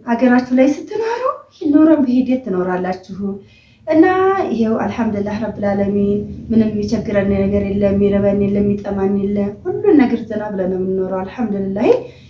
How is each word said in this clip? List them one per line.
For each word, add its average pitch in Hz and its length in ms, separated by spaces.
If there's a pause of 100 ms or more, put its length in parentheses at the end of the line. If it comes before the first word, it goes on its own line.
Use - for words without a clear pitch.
ሀገራችሁ 247 500
ላይ 262 140
ስትኖሩ 453 540 (440)
ኑሮን 302 340
በሂደት 247 420
ትኖራላችሁ። 185 760 (680)
እና 320 180 (420)
ይሄው 226 320
አልሐምዱሊላህ 208 600
ረብል 202 260
ዓለሚን 202 540 (260)
ምንም 220 240
የሚቸግረን 208 640
ነገር 196 320
የለም፣ 196 280
የሚረበን 202 480
የለም፣ 202 200
የሚጠማን 202 560
የለም። 202 340 (100)
ሁሉን 392 380
ነገር 233 240
ዘና 208 260
ብለን 190 200
ነው 185 100
የምንኖረው 190 400
አልሐምዱሊላህ። 196 720 (420)